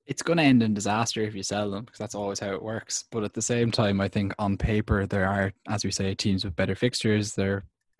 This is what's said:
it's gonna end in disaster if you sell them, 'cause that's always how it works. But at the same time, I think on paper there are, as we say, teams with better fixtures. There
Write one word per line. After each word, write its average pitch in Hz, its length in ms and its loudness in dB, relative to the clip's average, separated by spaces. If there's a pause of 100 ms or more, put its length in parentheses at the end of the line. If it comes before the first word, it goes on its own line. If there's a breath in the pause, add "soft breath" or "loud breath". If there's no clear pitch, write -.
it's - 160 -6
gonna 165 200 2
end 127 200 8
in 110 100 2
disaster 104 500 0
if 107 120 -2
you 95 80 -8
sell 104 260 -2
them, 101 160 -6
'cause - 140 -18
that's 104 160 -8
always 101 240 -4
how 101 140 -4
it 95 100 -6
works. - 480 -6
But 110 140 -2
at 101 100 -6
the 113 80 -4
same 117 300 2
time, 101 280 2
I 98 60 2
think 101 320 -2
on 101 180 0
paper 107 480 0
there 95 220 0
are, 98 260 0 (160)
as 104 160 -4
we 98 60 -2
say, 95 240 -2
teams 95 300 0
with 101 100 -6
better 95 220 0
fixtures. 107 580 0
There 98 300 -2 (360)